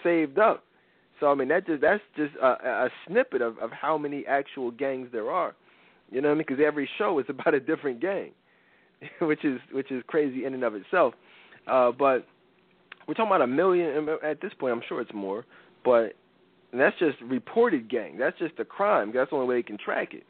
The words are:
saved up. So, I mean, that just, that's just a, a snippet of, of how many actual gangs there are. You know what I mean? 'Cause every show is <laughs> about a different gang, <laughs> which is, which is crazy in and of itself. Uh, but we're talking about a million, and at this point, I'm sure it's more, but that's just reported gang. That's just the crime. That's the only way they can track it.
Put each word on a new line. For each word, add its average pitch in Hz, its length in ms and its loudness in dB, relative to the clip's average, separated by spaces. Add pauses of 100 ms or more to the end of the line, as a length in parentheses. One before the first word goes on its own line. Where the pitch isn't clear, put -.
saved 160 360 0
up. 214 240 2 (560)
So, 147 80 2
I 143 80 6
mean, 135 140 -2
that 185 180 2
just, 147 140 -2
that's 185 200 4 (140)
just 147 260 -4
a, 131 60 4
a 120 420 0 (180)
snippet 196 340 0
of, 113 180 -2
of 113 120 -6
how 151 260 -2
many 143 280 -6
actual 135 460 -2
gangs 131 400 -6
there 117 180 -6
are. 165 260 -4 (560)
You 127 100 -2
know 147 80 2
what 147 60 4
I - 20 0
mean? 156 80 -2
'Cause 131 200 -4
every 147 320 -2
show 202 220 0
is 123 60 -2
<laughs> - 40 -10
about 135 240 0
a 202 60 2
different 143 400 -4
gang, 156 320 -4 (460)
<laughs> - 420 -20
which 151 260 0
is, 131 140 0 (120)
which 135 200 -4
is 123 160 -4
crazy 135 380 0
in 135 80 -4
and 127 100 -4
of 113 100 0
itself. 127 400 2 (540)
Uh, 123 240 4
but 127 340 2 (840)
we're 151 60 -6
talking 226 140 0
about 190 140 4
a 123 60 4
million, 170 500 2
and 151 120 -2 (140)
at 151 180 -4
this 196 180 -10
point, 127 140 -2
I'm 117 140 -4
sure 147 140 -6
it's 110 120 -8
more, 101 320 -6 (380)
but 117 300 4 (600)
that's 135 260 4
just 147 220 2
reported 131 680 0
gang. 95 280 -4
That's 135 220 -2
just 165 180 -6
the 113 60 -6
crime. 170 500 0
That's 127 180 0
the 156 40 -4
only 127 120 0
way 123 80 0
they 120 80 0
can 104 140 -10
track - 360 -6
it. - 160 -18